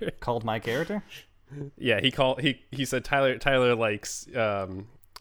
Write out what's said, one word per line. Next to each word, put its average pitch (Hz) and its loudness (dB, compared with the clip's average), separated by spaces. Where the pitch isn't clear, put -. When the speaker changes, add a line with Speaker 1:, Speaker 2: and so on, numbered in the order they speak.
Speaker 1:
Called 117 -2
my 113 -2
character? 165 -4
Speaker 2:
Yeah, 110 2
he 131 4
called, 131 2
he, 139 0
he 139 -4
said 123 -2
Tyler, 135 2
Tyler 127 4
likes, 107 -2
um, 101 -2